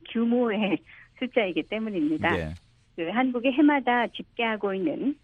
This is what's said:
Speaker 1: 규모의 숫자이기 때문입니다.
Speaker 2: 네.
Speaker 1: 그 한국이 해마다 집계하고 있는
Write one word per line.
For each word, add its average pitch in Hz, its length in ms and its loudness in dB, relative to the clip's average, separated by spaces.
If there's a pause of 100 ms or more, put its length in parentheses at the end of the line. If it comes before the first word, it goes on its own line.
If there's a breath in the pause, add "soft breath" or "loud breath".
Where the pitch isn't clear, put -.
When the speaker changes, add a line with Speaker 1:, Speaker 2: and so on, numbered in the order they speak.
(120)
Speaker 1:
규모의 226 640 2 (400 loud breath)
숫자이기 190 460 -2
때문입니다. 170 720 -2
Speaker 2:
네. 85 180 -4 (400)
Speaker 1:
그 165 140 -6
한국이 247 420 0
해마다 254 560 4
집계하고 208 680 -4
있는 190 520 -2